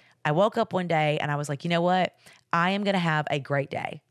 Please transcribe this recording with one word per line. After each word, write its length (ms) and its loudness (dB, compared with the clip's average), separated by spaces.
I 80 2
woke 240 2
up 160 0
one 140 -2
day 320 2
and 120 -2
I 60 -2
was 100 -4
like, 160 -6
"You 60 -2
know 120 2
what? 320 2
I 200 2
am 120 -2
gonna 160 0
have 320 0
a 80 0
great 300 -4
day." 420 -8